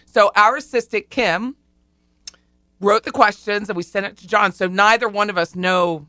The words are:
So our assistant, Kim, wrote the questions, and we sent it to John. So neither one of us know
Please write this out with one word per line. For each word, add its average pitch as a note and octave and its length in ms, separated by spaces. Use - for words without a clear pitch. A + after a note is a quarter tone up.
So G#3 300
our G#3+ 220
assistant, A3+ 540
Kim, A3+ 440
wrote G3+ 240
the C#4+ 80
questions, G#3 560
and G3+ 80
we F3 60
sent G3 240
it - 120
to F#3 80
John. G#3 260
So F#3+ 140
neither G#3+ 420
one G#3 220
of F#3+ 80
us E3+ 160
know F3+ 540